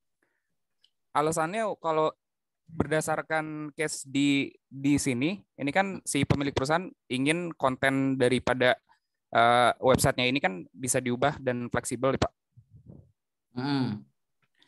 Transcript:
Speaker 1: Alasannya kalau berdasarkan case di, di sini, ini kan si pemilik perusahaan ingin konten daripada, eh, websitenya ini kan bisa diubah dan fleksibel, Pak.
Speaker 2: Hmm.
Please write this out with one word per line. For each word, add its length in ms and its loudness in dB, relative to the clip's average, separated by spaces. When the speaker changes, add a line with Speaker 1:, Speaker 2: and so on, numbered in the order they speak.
Speaker 1:
Alasannya 500 0
kalau 320 0
berdasarkan 1080 -4
case 320 -6
di, 440 2
di 320 0
sini, 400 -2
ini 120 -4
kan 320 -2
si 240 -2
pemilik 280 0
perusahaan 320 0
ingin 440 -2
konten 640 0
daripada, 600 2
eh, 380 6
websitenya 480 2
ini 80 0
kan 320 -4
bisa 320 -4
diubah 400 0
dan 280 -4
fleksibel, 440 -2
Pak. 180 -2
Speaker 2:
Hmm. 480 -2